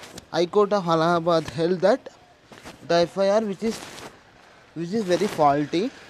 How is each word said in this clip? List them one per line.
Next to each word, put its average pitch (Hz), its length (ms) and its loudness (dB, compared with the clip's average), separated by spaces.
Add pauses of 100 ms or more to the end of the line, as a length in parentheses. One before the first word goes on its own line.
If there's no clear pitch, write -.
(320)
High 165 140 0
Court 202 280 2
of 190 140 0
Allahabad 165 640 2
held 170 300 -2
that 208 300 2 (760)
the 170 80 2
F 170 220 0
I 196 120 2
R 208 120 2
which 202 220 -6
is, 226 140 -4 (1000)
which 170 180 -8
is 226 100 0
very 180 240 0
faulty, 151 640 2 (200)